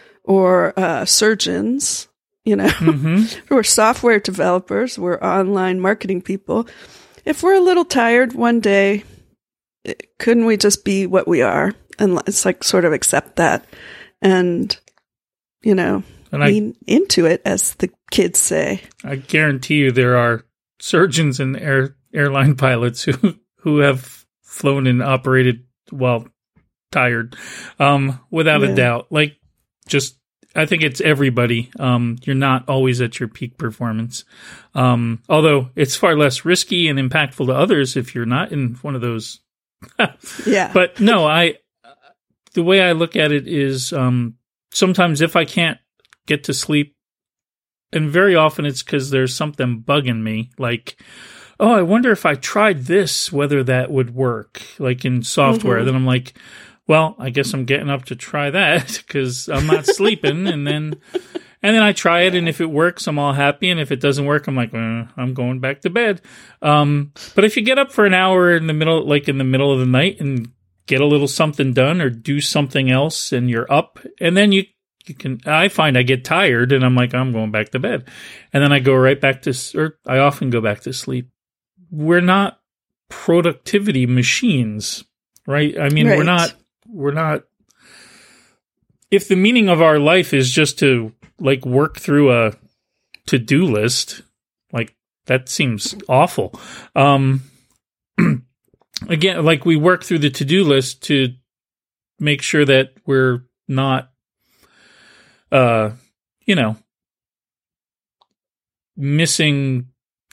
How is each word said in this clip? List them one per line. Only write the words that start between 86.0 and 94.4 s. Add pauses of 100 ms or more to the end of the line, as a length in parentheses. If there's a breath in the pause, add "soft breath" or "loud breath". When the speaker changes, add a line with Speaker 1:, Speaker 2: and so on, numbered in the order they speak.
Speaker 2:
we're
Speaker 1:
Right.
Speaker 2:
not, (320)
we're
not, (1700 soft breath)
if
the
meaning
of
our
life
is
just
to, (260)
like,
work
through
a (720)
to-do
list, (500)